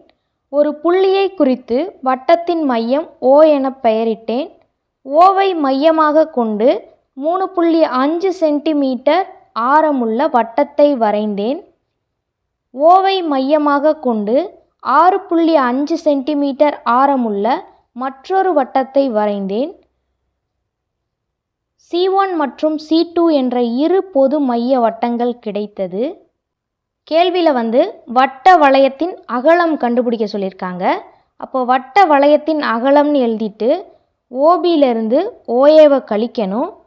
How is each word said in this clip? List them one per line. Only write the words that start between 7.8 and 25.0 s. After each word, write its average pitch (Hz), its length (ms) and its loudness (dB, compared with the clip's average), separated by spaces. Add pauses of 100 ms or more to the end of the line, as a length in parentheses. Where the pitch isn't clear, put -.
அஞ்சு 339 300 -2 (100)
சென்டிமீட்டர் 294 840 -2 (480)
ஆரமுள்ள 277 640 0
வட்டத்தை 285 520 0 (140)
வரைந்தேன். 214 580 -4 (1120)
ஓவை 370 420 2 (200)
மையமாக 285 600 0 (120)
கொண்டு 220 300 -2 (640)
ஆறு 381 180 2 (100)
புள்ளி 330 260 0 (140)
அஞ்சு 285 260 -4 (120)
சென்டிமீட்டர் 285 680 -2 (240)
ஆரமுள்ள 240 460 0 (580)
மற்றொரு 370 560 -2
வட்டத்தை 269 480 -2 (120)
வரைந்தேன். 208 520 -4 (2250)
சி 349 140 -2 (180)
ஒன் 381 220 -2
மற்றும் 302 320 -4 (140)
சி 320 100 2 (160)
டூ 339 80 2 (160)
என்ற 247 180 -2 (280)
இரு 359 140 0 (140)
பொது 269 240 2 (140)
மைய 247 340 0
வட்டங்கள் 240 640 -4